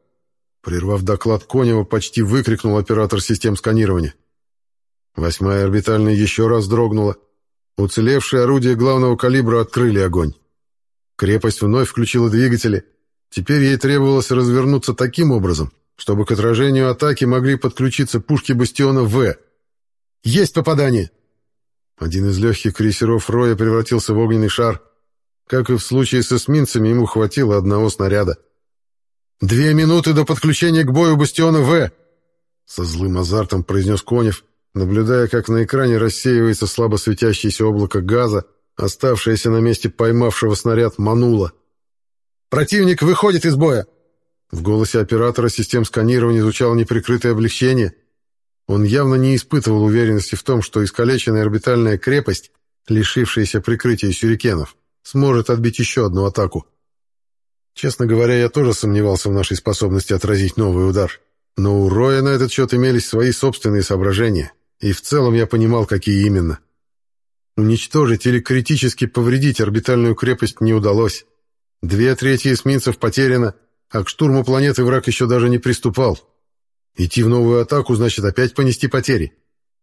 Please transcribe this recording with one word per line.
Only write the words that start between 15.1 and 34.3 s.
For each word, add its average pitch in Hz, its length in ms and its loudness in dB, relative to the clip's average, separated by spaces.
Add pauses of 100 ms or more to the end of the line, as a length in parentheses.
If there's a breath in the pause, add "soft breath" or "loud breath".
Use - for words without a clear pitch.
образом, 90 420 0 (240)
чтобы 101 280 -2
к - 80 -2
отражению 127 580 2
атаки 135 340 -2
могли 127 320 2
подключиться 127 640 -2
пушки 139 320 -2
бастиона 131 500 0
«В». 110 340 0 (880)
«Есть 156 300 0
попадание!» 139 560 0 (880)
Один 90 300 -2
из 95 100 -2
лёгких 107 360 0
крейсеров 110 560 -2
«Роя» 120 260 0
превратился 113 580 0
в 104 40 2
огненный 110 300 0
шар. 113 340 -2 (640)
Как 127 240 -2
и 123 60 2
в 107 60 -4
случае 127 400 0
с 117 100 -4
эсминцами, 123 560 0
ему 117 180 2
хватило 110 500 0
одного 101 340 0
снаряда. 98 480 -2 (1000)
Две 131 340 2
минуты 160 380 2
до 151 120 2
подключения 160 600 0
к 127 80 0
бою 160 240 4
бастиона 156 440 2
«В», 143 300 2 (760)
со - 200 -10
злым 90 340 -4
азартом 92 460 -2
произнёс 98 380 0
Конев – 117 420 -2 (280)